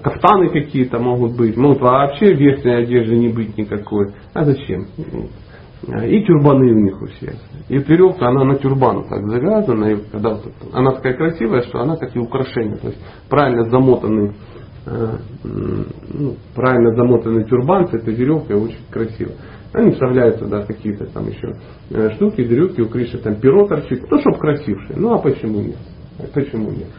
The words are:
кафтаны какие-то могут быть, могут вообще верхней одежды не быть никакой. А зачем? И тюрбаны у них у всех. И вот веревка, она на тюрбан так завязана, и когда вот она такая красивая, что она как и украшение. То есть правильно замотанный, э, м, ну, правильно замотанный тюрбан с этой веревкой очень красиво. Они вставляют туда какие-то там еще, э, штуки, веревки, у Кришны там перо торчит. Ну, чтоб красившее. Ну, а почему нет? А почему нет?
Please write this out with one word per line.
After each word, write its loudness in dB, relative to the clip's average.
кафтаны 2
какие-то -2
могут 0
быть, 2
могут 4
вообще 4
верхней 4
одежды 2
не 4
быть -4
никакой. -4
А 0
зачем? -2
И 4
тюрбаны 6
у 6
них 0
у -8
всех. -14
И 0
вот -2
веревка, 4
она 4
на 4
тюрбан 2
так -6
завязана, 0
и 2
когда -2
вот -10
она 4
такая -2
красивая, -2
что -8
она -2
как -10
и -2
украшение. -4
То -10
есть -10
правильно 2
замотанный, 2
э, -6
м, -6
ну, -6
правильно 2
замотанный 2
тюрбан 2
с -4
этой -4
веревкой -2
очень -4
красиво. -6
Они 4
вставляют 2
туда -4
какие-то -8
там -8
еще, -10
э, 0
штуки, 0
веревки, 2
у 0
Кришны -6
там -4
перо 4
торчит. -4
Ну, 4
чтоб 2
красившее. -4
Ну, 0
а 0
почему -2
нет? -8
А -12
почему -4
нет? -10